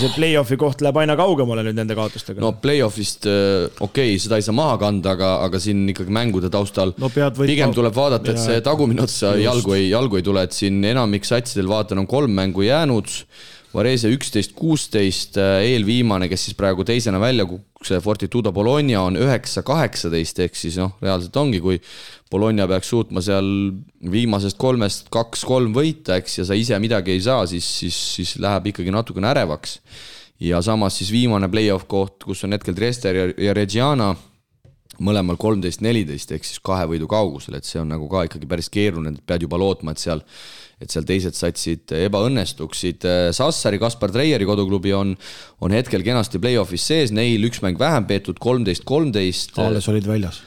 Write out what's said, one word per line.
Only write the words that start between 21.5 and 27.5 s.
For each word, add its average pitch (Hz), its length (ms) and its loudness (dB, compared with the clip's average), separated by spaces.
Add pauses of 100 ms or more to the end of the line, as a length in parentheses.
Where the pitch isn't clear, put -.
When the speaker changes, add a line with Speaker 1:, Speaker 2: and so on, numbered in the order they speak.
Speaker 2:
kui 92 160 0 (520)
Bologna 104 360 2
peaks 92 240 0
suutma 107 320 -2
seal 98 240 0 (640)
viimasest 101 480 0
kolmest 123 560 0
kaks-kolm 117 640 0
võita, 151 420 0
eks, - 220 -6
ja 90 80 -2
sa 98 100 0
ise 117 240 0
midagi 98 320 0
ei 92 80 0
saa, 117 240 2
siis, 87 200 -4 (160)